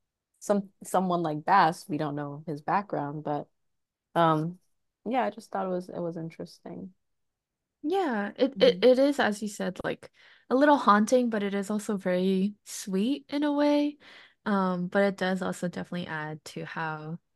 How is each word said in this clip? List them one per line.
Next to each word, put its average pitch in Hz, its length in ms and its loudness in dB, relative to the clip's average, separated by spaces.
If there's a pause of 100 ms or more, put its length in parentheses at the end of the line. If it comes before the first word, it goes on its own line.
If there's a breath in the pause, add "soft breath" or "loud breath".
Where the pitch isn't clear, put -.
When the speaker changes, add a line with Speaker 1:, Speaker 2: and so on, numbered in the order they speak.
(400)
Speaker 1:
some, 202 300 -2 (140)
someone 180 400 0
like 151 220 -4
Bass, 175 440 4
we 151 80 -4
don't 147 180 -4
know 147 320 -10
his 151 140 -8
background, 151 640 -4
but, 147 240 -4 (680)
um, 165 440 2 (500)
yeah, 240 160 0
I 208 60 -2
just - 200 -16
thought 190 160 -4
it - 20 -4
was, 180 200 -6
it - 100 -10
was 170 180 -6
interesting. 175 760 -14 (880)
Speaker 2:
Yeah, 294 520 -2
it, 269 240 0
it, 208 180 6
Speaker 1:
Mm-hmm. 190 60 0
Speaker 2:
it 254 160 6
is, 277 200 4
as 208 220 0
you 214 60 -4
said, 190 360 -6
like, 160 280 -8 (380 soft breath)
a 240 60 2
little 285 220 6
haunting, 226 520 4
but 214 140 -2
it 196 100 -2
is 196 160 -2
also 208 280 -4
very 190 580 0 (100)
sweet 220 640 -4
in 285 140 -2
a 294 100 0
way. 294 440 2 (480 loud breath)
Um, 185 420 0
but 202 160 2
it 196 140 0
does 185 240 -2
also 185 260 -4
definitely 175 400 -8
add 156 380 -8
to 160 200 -12
how 156 540 -8 (160)